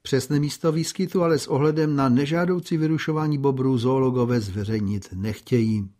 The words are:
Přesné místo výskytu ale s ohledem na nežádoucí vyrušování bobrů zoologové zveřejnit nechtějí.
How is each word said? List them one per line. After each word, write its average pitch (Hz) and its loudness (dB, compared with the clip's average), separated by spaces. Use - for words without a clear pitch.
Přesné 143 0
místo 147 -2
výskytu 175 -2
ale 160 2
s - -6
ohledem 151 2
na 135 2
nežádoucí 165 0
vyrušování 156 0
bobrů 135 2
zoologové 127 2
zveřejnit 104 -4
nechtějí. 107 -2